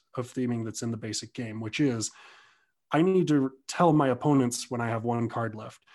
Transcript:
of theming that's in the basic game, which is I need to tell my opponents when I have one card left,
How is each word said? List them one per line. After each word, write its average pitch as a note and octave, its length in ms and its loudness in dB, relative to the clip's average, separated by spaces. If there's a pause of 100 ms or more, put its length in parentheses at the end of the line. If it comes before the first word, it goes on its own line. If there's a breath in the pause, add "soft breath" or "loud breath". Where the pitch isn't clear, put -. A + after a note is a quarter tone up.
(160)
of B2 180 -8
theming A#2+ 300 -2
that's A2 200 -8
in A#2 60 -4
the A2+ 60 -4
basic A2 380 -8
game, A2 260 -8
which A2 220 -4
is A#2 300 0 (800 loud breath)
I D3+ 80 4
need F#3 280 2
to C3+ 220 2 (160)
tell E3+ 260 4
my D3 160 4
opponents B2+ 600 2
when A#2+ 120 -4
I A#2 60 -2
have A2+ 160 -4
one A#2 260 0
card A2+ 260 -6
left, A2 280 -16 (120 loud breath)